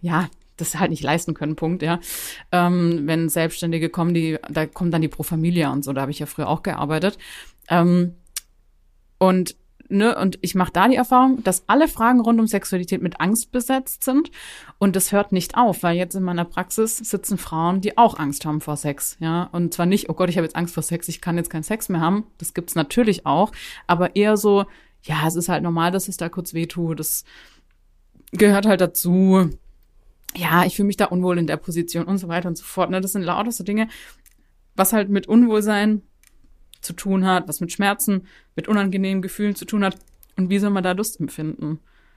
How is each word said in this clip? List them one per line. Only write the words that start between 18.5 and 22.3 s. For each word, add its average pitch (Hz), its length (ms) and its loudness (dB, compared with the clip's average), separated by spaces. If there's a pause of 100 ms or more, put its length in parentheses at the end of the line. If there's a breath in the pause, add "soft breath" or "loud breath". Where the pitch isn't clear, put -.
vor 151 160 -6
Sex, 143 440 -6
ja, 165 320 -2
und 175 220 -2
zwar 175 120 0
nicht, 190 240 2
„Oh 165 40 -6
Gott, 180 140 2
ich 175 80 -2
habe 170 100 2
jetzt 156 100 -10
Angst 170 180 -4
vor 160 80 -2
Sex, 170 260 -6
ich 165 120 -8
kann 170 160 -2
jetzt 170 140 -4
keinen 160 120 -6
Sex 220 260 -6
mehr 170 120 0
haben“, 196 240 2 (140)